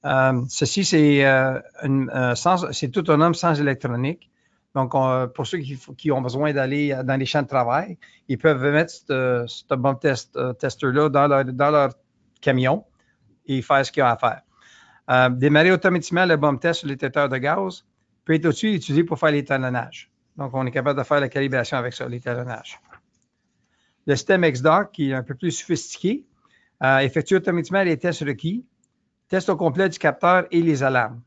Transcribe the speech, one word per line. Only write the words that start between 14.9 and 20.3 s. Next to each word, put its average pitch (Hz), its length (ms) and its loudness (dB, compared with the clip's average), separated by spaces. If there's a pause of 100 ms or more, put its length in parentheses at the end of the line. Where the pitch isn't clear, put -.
Euh, 127 180 6
démarrer 147 440 4
automatiquement 180 520 2
le 170 120 4
bump 143 240 0
test 170 200 -2
sur 160 80 -8
le 139 60 -4
détecteur 143 340 -2
de 131 80 -4
gaz 180 480 -4 (400)
peut 160 100 2
être 160 120 0
aussi 214 280 0
utilisé 151 280 0
pour 170 160 -2
faire 156 140 2
l'étalonnage. 131 800 -4 (260)